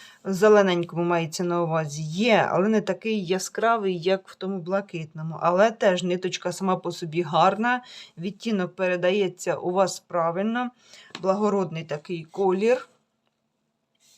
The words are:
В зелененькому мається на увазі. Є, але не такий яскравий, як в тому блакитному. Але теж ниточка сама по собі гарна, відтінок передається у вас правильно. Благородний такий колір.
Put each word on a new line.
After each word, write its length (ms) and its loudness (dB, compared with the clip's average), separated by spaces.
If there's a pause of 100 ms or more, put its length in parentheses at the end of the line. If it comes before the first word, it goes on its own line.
(240)
В 100 -4
зелененькому 720 4
мається 400 -2
на 180 0
увазі. 420 -2
Є, 480 2
але 160 2
не 140 2
такий 440 -4
яскравий, 760 -2
як 260 0
в 80 -20
тому 240 -6
блакитному. 840 -6
Але 300 4
теж 320 2
ниточка 480 -2
сама 240 0
по 160 -6
собі 300 -4
гарна, 600 2 (340)
відтінок 580 -4
передається 800 0
у 160 -4
вас 280 2
правильно. 720 -2 (500)
Благородний 640 0
такий 400 -8
колір. 640 0 (1300)